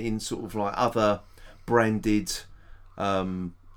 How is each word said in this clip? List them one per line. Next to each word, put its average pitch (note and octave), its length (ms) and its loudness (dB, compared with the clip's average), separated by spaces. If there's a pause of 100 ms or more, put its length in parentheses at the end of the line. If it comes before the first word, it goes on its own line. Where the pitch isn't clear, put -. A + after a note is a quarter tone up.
in A2 140 -2
sort - 240 -6
of, G2+ 120 -8
like, G2+ 200 -2
other A2 460 2 (440)
branded, A2 760 2 (580)
um, F#2 560 -2 (240)